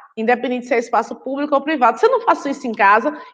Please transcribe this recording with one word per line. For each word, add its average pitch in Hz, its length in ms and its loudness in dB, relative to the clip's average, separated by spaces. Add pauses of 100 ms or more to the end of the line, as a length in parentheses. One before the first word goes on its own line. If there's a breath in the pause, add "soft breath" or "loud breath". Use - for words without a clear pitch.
(160)
Independente 240 500 -2
se - 80 -2
é 233 40 2
espaço 233 380 -2
público 277 400 -4
ou 285 40 2
privado. 254 380 0
Se 440 80 4
eu 480 40 4
não 508 100 0
faço - 280 0
isso 269 200 -6
em 220 40 -4
casa, 220 480 2 (140 loud breath)